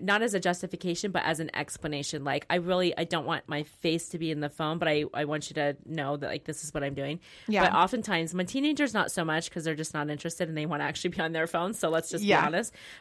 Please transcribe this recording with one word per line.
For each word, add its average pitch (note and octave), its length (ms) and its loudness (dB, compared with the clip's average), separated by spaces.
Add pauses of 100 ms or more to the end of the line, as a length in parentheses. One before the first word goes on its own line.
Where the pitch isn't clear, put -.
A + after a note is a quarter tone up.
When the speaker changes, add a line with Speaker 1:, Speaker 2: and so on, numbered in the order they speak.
Speaker 1:
not G3+ 180 4
as G3+ 140 0
a F#3 60 2
justification, F3+ 720 -2
but F3+ 120 0
as D#3+ 160 0
an D#3+ 140 -4
explanation. D3 680 -4
Like, C#3 260 0
"I F3 60 2
really, F3+ 420 2
I - 60 0
don't E3 200 -2
want D3+ 240 -2
my D3+ 140 -2
face E3 480 -2
to E3+ 80 -6
be D#3+ 140 -2
in D3 80 -2
the D3 100 -2
phone, D#3+ 280 -2
but E3 100 2
I, D3+ 160 4 (100)
I D3 100 0
want D3+ 240 -2
you D3 60 -12
to C#3+ 220 0 (100)
know D3 320 -2
that, C#3+ 100 -4
like, - 160 -4
this D3+ 200 -6
is D3 100 -10
what D3 100 -2
I'm C#3 100 -2
doing." C#3 260 -4 (280)
Speaker 2:
Yeah. G3+ 160 4
Speaker 1:
But F3 100 6
oftentimes, F3 600 2
when F3+ 120 2
teenagers, C#4 460 2
not G#3 200 2
so E3+ 120 0
much, D#3+ 260 0
'cause E3 140 -6
they're D#3+ 120 0
just D#3 180 -6
not D3+ 160 0
interested E3 380 -4
and D#3 100 -4
they D3+ 80 -2
wanna D3 180 -2
actually D3+ 260 -2
be F3 100 -4
on D#3+ 120 2
their D#3+ 140 2
phone. F3 280 0
So - 160 0
let's E3 200 2
just F#3 140 -2
Speaker 2:
Yeah. F#3 180 8
Speaker 1:
be D3+ 60 4
honest. F#3 260 0 (260)